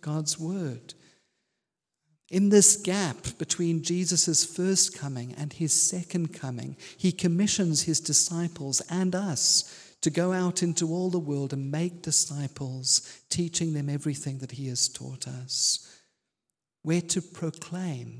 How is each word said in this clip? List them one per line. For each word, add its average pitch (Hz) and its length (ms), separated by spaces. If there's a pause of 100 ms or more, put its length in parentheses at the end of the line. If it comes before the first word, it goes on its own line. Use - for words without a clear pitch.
God's 151 360
word. 160 580 (1300)
In 196 200
this 202 260
gap 180 600
between 165 460
Jesus' 175 600
first - 540
coming 127 400
and 147 160
his 156 180
second 175 640
coming, 131 420 (220)
he 180 160
commissions 175 680
his 160 180
disciples 165 880
and 185 260
us - 840
to - 80
go 170 240
out 180 280
into 170 300
all 180 180
the 180 100
world 139 340
and 135 180
make 170 300
disciples, 139 1000 (280)
teaching 165 420
them 147 160
everything 143 520
that 131 120
he 135 160
has 123 220
taught 131 360
us. - 600 (960)
We're 165 160
to 170 220
proclaim, 156 1000